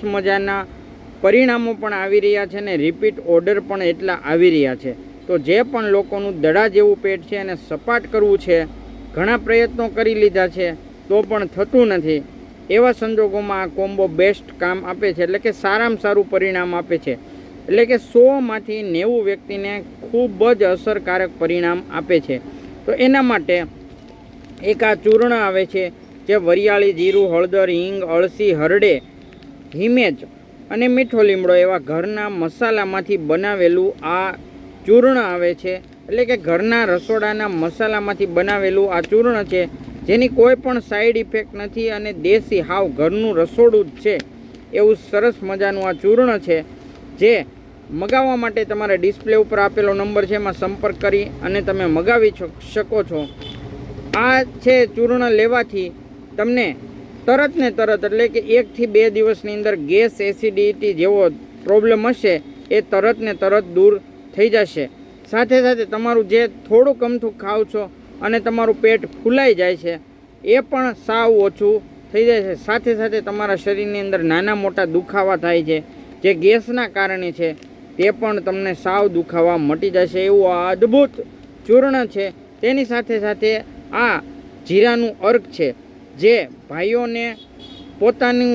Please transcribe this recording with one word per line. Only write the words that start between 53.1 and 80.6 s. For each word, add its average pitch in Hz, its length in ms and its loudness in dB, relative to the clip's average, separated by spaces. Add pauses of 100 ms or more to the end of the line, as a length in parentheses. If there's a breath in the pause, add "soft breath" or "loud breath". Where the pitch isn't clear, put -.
આ 247 240 2 (220)
છે 254 160 4 (180)
ચૂર્ણ 240 320 0 (140)
લેવાથી 226 500 -2 (460)
તમને 233 320 0 (560)
તરત 277 320 2
ને 262 160 0
તરત, 214 320 0
એટલે 214 260 0
કે 214 120 -2 (180)
એકથી 233 340 -4
બે 220 160 6
દિવસની 208 480 -2
અંદર 208 180 -2 (140)
ગેસ, 214 320 2
એસિડિટી 202 800 0
જેવો 202 200 2 (420)
પ્રોબ્લેમ 214 440 4
હશે 233 260 0 (360)
એ 202 120 2
તરત 208 380 0
ને 220 140 -4
તરત 196 400 0
દૂર 196 200 6 (380)
થઈ 208 180 2
જશે. 196 400 -2 (360)
સાથે 240 400 0
સાથે 240 220 0
તમારું 220 420 0
જે 226 120 4 (220)
થોડુંક 247 400 4
અમથું 233 380 -4
ખાવ 208 200 -2 (120)
છો 208 100 -4 (420)
અને 226 140 0
તમારું 226 420 0
પેટ 220 200 4 (120)
ફૂલાઈ 247 420 2
જાય 180 220 0
છે 170 160 -6 (500)
એ 233 180 4
પણ 262 320 -4 (120)
સાવ 226 320 2
ઓછું 202 440 2 (280)
થઈ 220 160 0
જાય 233 180 2
છે. 190 120 -6
સાથે 226 400 -2
સાથે 220 260 -4
તમારા 202 360 -4
શરીરની 202 460 -4
અંદર 190 200 -2
નાના 175 320 0
મોટા 196 320 -2
દુખાવા 185 500 0
થાય 170 260 0
છે 156 140 -2 (420 loud breath)
જે 190 160 2
ગેસના 220 600 0
કારણે 190 360 -2
છે, 165 180 -4 (440)
તે 196 180 2
પણ 214 320 -4
તમને 190 320 -4
સાવ 196 340 0
દુખાવા 170 500 0
મટી 160 320 -2
જશે 180 340 0
એવું 196 260 4
આ 175 180 -2